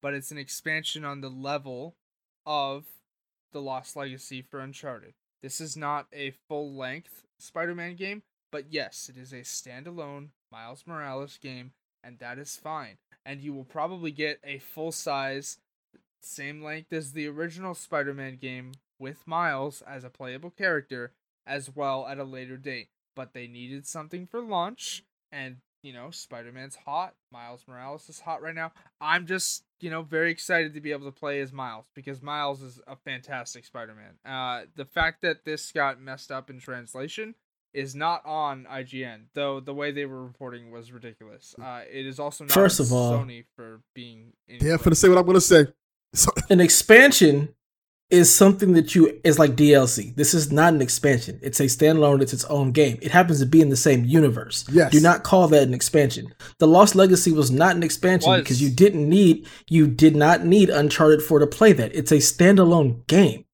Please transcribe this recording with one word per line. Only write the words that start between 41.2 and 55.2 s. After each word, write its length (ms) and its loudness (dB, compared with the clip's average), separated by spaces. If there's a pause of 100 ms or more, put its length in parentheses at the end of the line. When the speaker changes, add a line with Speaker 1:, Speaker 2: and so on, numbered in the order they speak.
Speaker 1:
Uh, 280 -18
it 140 -14
is 140 -14
also 260 -12
not 80 -6
Speaker 2:
First 280 0
Speaker 1:
on 60 0
Speaker 2:
of 60 -2
all, 260 -2
Speaker 1:
Sony 260 -12 (120)
for 240 -20 (140)
being 380 -20 (160)
Speaker 3:
Yeah, 60 -20
I'm 80 -8
Speaker 1:
incorrect. 220 -4
Speaker 3:
finna 120 2
say 120 4
what 100 6
I'm 80 2
gonna 140 4
say. 260 4 (460)
So 200 0 (180)
Speaker 2:
an 100 6
expansion 960 4 (560)
is 240 6
something 380 4
that 240 2
you, 260 4
is 160 2
like 160 4
D 180 6
L 140 6
C. 300 -6
This 180 0
is 160 -2
not 240 4
an 80 0
expansion. 600 -2
It's 160 -6
a 60 0
standalone. 560 2
It's 100 -2
its 140 -8
own 260 -2
game. 300 0
It 100 -6
happens 260 4
to 80 0
be 140 6
in 80 6
the 80 0
same 280 2
universe. 680 0
Speaker 3:
Yes. 180 4
Speaker 2:
Do 100 6
not 220 4